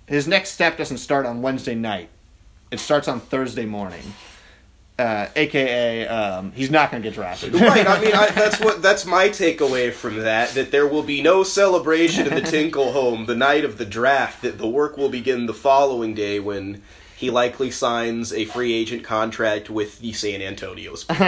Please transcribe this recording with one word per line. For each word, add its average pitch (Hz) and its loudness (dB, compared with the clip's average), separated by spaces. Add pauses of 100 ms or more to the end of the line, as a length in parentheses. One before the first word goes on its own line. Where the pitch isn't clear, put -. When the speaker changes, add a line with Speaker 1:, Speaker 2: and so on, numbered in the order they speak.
Speaker 1:
his 143 0
next 190 0
step 165 0
doesn't 156 -6
start 139 -2
on 120 -6
Wednesday 127 -4
night. 104 -6 (600)
It - -8
starts 147 0
on 123 -6
Thursday 123 -4
morning. 95 -8 (920)
Uh, 107 -2 (100)
A 151 2
K 120 0
A, - -6
um, 98 -4
he's 131 -4
not 147 4
gonna 120 -8
get 107 -6
drafted. 92 -8
Speaker 2:
Right, 208 8
I 202 4
mean, 214 4
I, 208 6
that's 208 2
Speaker 1:
<laughs> 233 0
Speaker 2:
what, 202 2
that's 190 4
my 185 4
takeaway 131 0
from 107 -6
that, 110 0
that 131 -2
there 143 4
will 147 0
be 143 -4
no 185 6
celebration 170 2
in 147 0
the - 2
Speaker 1:
<laughs> 160 -4
Speaker 2:
Tinkle 151 0
home 120 0
the 117 -2
night 143 4
of 117 -4
the 117 -6
draft, 117 0
that 104 -4
the 113 -4
work 143 0
will 139 0
begin 127 -2
the 110 -6
following 135 2
day 104 -4
when 101 -6 (340)
he 127 -4
likely 123 0
signs 117 -2
a 107 -2
free 117 -2
agent 113 -4
contract 110 -2
with 107 -6
the 113 -8
San 101 -6
Antonio 92 -12
Spurs. - -6 (100)